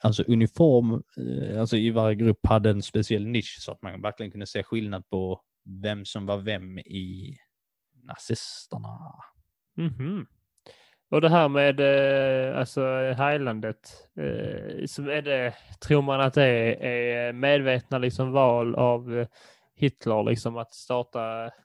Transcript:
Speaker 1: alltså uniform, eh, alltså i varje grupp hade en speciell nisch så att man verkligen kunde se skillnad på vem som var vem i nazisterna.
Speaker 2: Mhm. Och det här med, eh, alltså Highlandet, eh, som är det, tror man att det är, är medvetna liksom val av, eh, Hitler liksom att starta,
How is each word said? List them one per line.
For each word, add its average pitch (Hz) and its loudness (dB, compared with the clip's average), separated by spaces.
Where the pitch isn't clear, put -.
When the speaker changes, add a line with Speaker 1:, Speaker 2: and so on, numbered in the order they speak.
Speaker 1:
alltså 107 2
uniform, 120 4
eh, 123 -6
alltså 113 0
i 110 2
varje 110 2
grupp 110 2
hade 110 4
en 101 0
speciell 107 -2
nisch 113 -4
så - -12
att - -16
man 95 -12
verkligen 104 -6
kunde 101 -12
se 101 -6
skillnad 104 -6
på 92 -4
vem 104 -6
som 101 -10
var 101 -2
vem 95 -8
i 95 -12
nazisterna. - -10
Speaker 2:
Mhm. 160 -6
Och 151 2
det 160 6
här 160 6
med, 139 2
eh, 135 2
alltså 131 -2
Highlandet, 131 -2
eh, - -6
som 139 -8
är 147 -4
det, 131 -2
tror 147 4
man 135 0
att 131 2
det 143 6
är, 117 2
är 120 -2
medvetna 131 2
liksom 127 -2
val 120 4
av, 120 0
eh, 117 -2
Hitler 113 0
liksom 117 -2
att 117 -12
starta, 117 -6